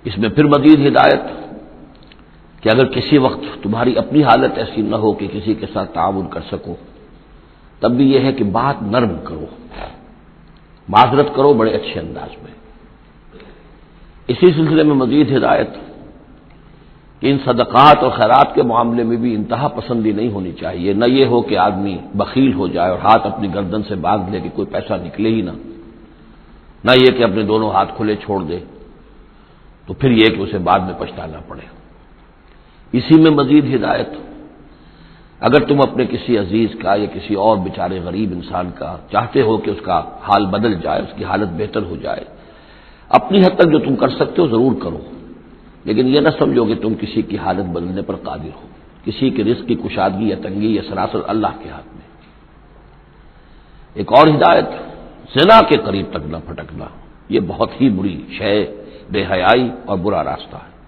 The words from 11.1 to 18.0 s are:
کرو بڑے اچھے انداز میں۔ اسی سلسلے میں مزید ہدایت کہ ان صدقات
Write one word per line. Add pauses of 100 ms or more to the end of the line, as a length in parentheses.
کرو
بڑے
اچھے
انداز
میں۔ (1700)
اسی
سلسلے
میں
مزید
ہدایت (1500)
کہ
ان
صدقات